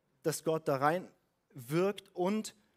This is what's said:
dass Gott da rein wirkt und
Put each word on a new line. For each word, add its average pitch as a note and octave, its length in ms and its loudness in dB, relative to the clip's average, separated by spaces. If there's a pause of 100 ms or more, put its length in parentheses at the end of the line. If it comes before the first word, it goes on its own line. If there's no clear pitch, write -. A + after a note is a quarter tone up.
(220)
dass - 220 -6
Gott D#3+ 240 -4
da D3 80 0
rein D3+ 320 4 (480)
wirkt E3 580 -2
und G3+ 400 -2 (240)